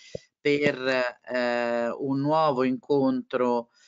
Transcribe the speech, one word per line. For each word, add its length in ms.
per, 380
eh, 680
un 300
nuovo 440
incontro, 1080